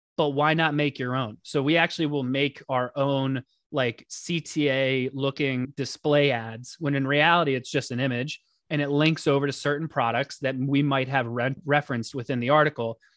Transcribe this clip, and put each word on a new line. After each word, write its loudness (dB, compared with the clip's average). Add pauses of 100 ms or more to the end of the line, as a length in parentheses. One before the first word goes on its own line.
(180)
But 2
why 2
not 2
make 0
your -4
own? -4
So -2
we 2
actually 0
will -2
make -2
our 0
own, 0 (280)
like, -2
C -4
T -2
A 0
looking -2
display 2
ads, -8
when -2
in 0
reality, 4
it's -6
just -2
an -4
image -2 (300)
and -2
it -2
links 2
over 4
to -2
certain -2
products -2
that -2
we 2
might 2
have 0
re-, -2 (100)
referenced 0
within -2
the 0
article. 2 (180)